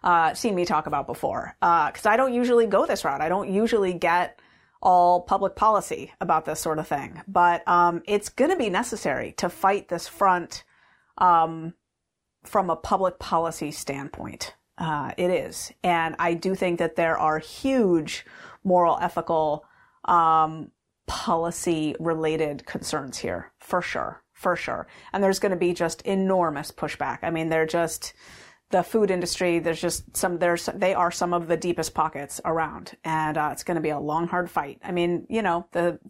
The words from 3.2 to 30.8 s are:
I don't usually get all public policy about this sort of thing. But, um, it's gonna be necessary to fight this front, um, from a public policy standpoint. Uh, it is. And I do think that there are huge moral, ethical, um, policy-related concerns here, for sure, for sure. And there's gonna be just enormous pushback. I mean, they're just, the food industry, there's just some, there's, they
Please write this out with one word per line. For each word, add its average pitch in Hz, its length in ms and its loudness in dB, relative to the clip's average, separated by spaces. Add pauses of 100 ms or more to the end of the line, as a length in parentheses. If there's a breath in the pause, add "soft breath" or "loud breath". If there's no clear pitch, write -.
I 156 60 0
don't 196 220 -2
usually 202 440 2
get 175 460 0 (440 soft breath)
all 180 380 6
public 190 340 -2
policy 202 680 0
about 160 240 0
this 156 140 -6
sort 156 180 -2
of 156 100 -6
thing. - 400 -6
But, 175 400 4
um, 175 380 4
it's 208 240 -2
gonna 320 260 2
be 233 140 -2
necessary 175 680 -4
to 185 120 -2
fight 196 380 0
this 170 200 -6
front, 185 560 0 (540 soft breath)
um, 165 560 2 (680)
from 190 260 0
a 160 60 2
public 185 440 0
policy 165 520 -2
standpoint. - 840 -10 (240)
Uh, 147 400 -4
it 180 120 2
is. - 420 -4 (100)
And 165 380 0
I 170 140 2
do 185 220 -2
think 180 240 -2
that 165 180 -2
there 165 200 2
are 156 220 2
huge 180 840 0 (400 loud breath)
moral, 175 340 4
ethical, 160 640 -2 (400 soft breath)
um, 160 680 2 (360)
policy-related 160 1600 -2
concerns - 540 -6
here, - 400 -6
for - 220 -2
sure, - 400 -8 (120)
for 180 240 -2
sure. - 300 -6 (260 loud breath)
And 196 100 0
there's 190 160 2
gonna 190 160 0
be 175 180 0
just 170 280 -2
enormous 185 680 0
pushback. 135 540 -6
I 165 60 -2
mean, 165 180 -2
they're 160 180 2
just, 165 480 -2 (580 loud breath)
the 180 120 4
food 208 260 2
industry, 175 500 0
there's 165 200 -2
just - 380 -6
some, 175 220 -2
there's, 175 260 2
they 190 280 0